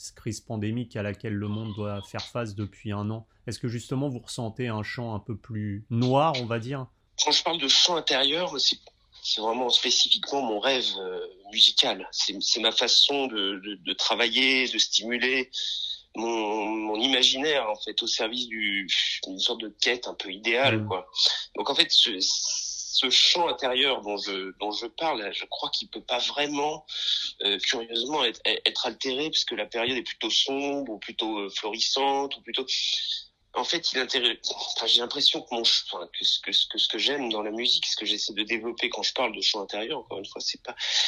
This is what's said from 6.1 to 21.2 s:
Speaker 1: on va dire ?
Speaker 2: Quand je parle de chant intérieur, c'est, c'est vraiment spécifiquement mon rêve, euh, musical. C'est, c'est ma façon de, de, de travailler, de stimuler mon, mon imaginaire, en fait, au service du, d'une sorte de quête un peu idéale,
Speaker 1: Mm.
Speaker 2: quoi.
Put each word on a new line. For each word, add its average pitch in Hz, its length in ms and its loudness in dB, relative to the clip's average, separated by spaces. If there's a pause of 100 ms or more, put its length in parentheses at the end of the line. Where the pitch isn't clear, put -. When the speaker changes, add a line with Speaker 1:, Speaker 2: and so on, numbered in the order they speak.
Speaker 1:
on 120 40 -4
va 117 120 0
dire ? 127 300 -6 (360)
Speaker 2:
Quand 151 80 2
je - 120 4
parle 170 180 0
de 139 60 0
chant 170 280 6
intérieur, 147 640 0
c'est, - 180 2 (460)
c'est - 180 -2
vraiment 120 280 0
spécifiquement - 720 2
mon 110 180 0
rêve, 127 240 2 (140)
euh, 113 220 -6 (320)
musical. 107 600 6
C'est, - 300 -2
c'est - 180 2
ma 110 120 2
façon 131 560 4
de, 101 360 -2
de, 104 120 -8 (100)
de 98 80 -4
travailler, 120 720 2
de 107 120 0
stimuler 127 720 0 (640)
mon, 110 520 -2
mon 110 320 -2
imaginaire, 131 680 2
en 107 100 -2
fait, - 240 -6
au 117 40 -4
service 120 400 -2
du, 104 380 -2 (400)
d'une 95 140 -8
sorte 117 220 0
de 107 80 -8
quête 120 380 0
un 90 60 -8
peu - 180 -10
idéale, 117 500 2
Speaker 1:
Mm. 107 60 -4
Speaker 2:
quoi. 92 220 -4 (460)